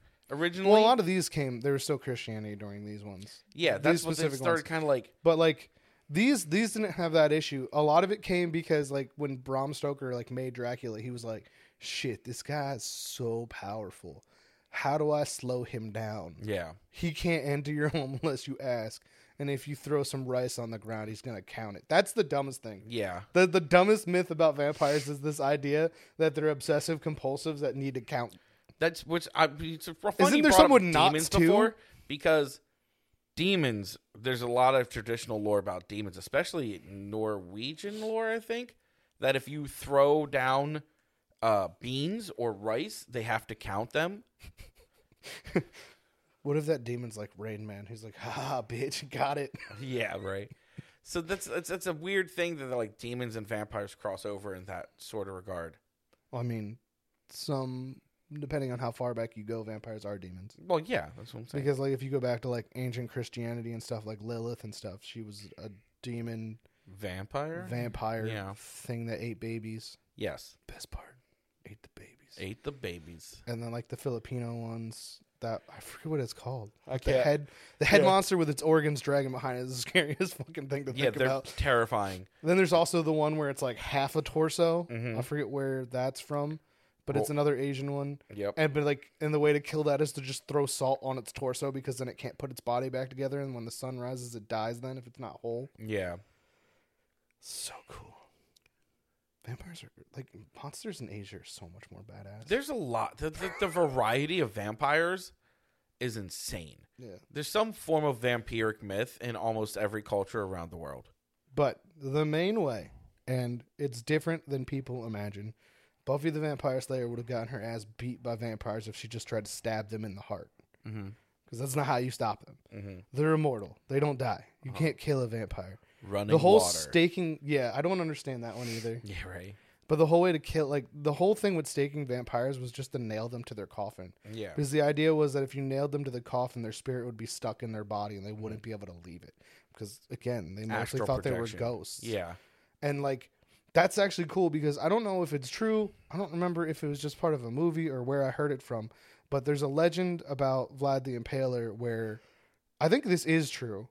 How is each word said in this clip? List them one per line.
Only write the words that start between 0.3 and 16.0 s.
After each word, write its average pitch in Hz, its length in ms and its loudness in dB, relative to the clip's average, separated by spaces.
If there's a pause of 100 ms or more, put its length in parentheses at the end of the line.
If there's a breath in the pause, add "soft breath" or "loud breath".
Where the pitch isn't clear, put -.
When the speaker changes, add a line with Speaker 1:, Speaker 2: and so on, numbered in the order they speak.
Speaker 1:
originally. 175 420 2
Speaker 2:
Well, 214 80 12
a 220 60 10
lot 247 140 8
of 175 60 2
these 185 220 2
came, 127 320 -2
there 139 140 2
was 131 100 0
still 143 140 0
Christianity 110 580 -6
during 104 300 -12
these 104 180 -10
ones. 101 400 -16 (100)
Speaker 1:
Yeah, 151 240 4
Speaker 2:
These - 40 -12
Speaker 1:
that's 160 220 4
what 160 120 -2
they 160 60 -2
Speaker 2:
specific 139 160 2
Speaker 1:
started 160 240 2
Speaker 2:
ones. - 60 -12
Speaker 1:
kinda 160 180 0
like. 135 260 2 (100)
Speaker 2:
But, 160 160 6
like, 160 320 4 (380 soft breath)
these, 202 380 4
these 202 260 2
didn't 214 200 -2
have 170 200 0
that 151 180 8
issue. 147 440 0
A 147 80 4
lot 151 220 8
of 190 60 2
it 208 120 -2
came 180 280 2
because, 156 400 2
like, 139 260 -2
when 139 200 -2
Bram 135 380 -2
Stoker, 139 400 -4
like, 120 160 -6
made 127 240 -4
Dracula, 120 460 -6
he 123 100 -8
was 120 140 -10
like, 110 260 -8 (280 soft breath)
"Shit, - 460 -6
this 123 180 -10
guy 143 300 -4
is 120 120 -8
so 117 680 -6
powerful. 98 720 -10 (460 soft breath)
How 143 280 0
do 151 140 2
I 147 120 2
slow 123 380 -4
him 110 300 -8
down? 104 500 -8